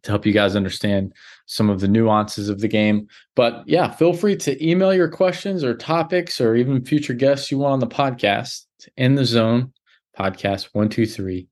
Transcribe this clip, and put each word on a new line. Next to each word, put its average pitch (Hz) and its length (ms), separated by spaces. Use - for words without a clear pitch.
to - 80
help 104 140
you 104 80
guys 101 240
understand 98 560
some 107 240
of 95 100
the 98 80
nuances 107 640
of 98 100
the 110 80
game. 107 400
But 120 280
yeah, 156 260
feel 170 200
free 190 240
to 147 260
email 185 320
your 175 160
questions 180 540
or 120 100
topics 170 680
or 117 160
even 131 260
future 147 300
guests 135 360
you 135 100
want 139 140
on 135 60
the 127 80
podcast, 123 800
in 135 180
the 139 80
zone 117 480
podcast 98 540
one 104 160
two 113 160
three 95 460